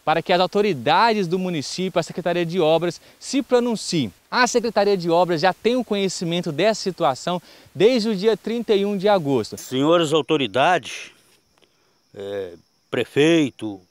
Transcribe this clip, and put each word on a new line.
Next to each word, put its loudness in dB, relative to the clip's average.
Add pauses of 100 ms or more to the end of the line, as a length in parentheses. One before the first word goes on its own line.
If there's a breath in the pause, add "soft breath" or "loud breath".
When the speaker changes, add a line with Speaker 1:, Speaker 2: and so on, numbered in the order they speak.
Speaker 1:
para 0
que -2
as 4
autoridades 2
do -2
município, -4
a 2
Secretaria -4
de -2
Obras, 2 (180 soft breath)
se -4
pronunciem. -2 (160)
A 2
Secretaria 0
de -4
Obras 2
já 4
tem -2
o -2
conhecimento -4
dessa 0
situação -4 (320 loud breath)
desde 4
o -2
dia 0
trinta -4
e 2
um -4
de 0
agosto. 0
Speaker 2:
Senhores 2
autoridades, 0 (1040)
é, -10 (360)
prefeito, 0 (100)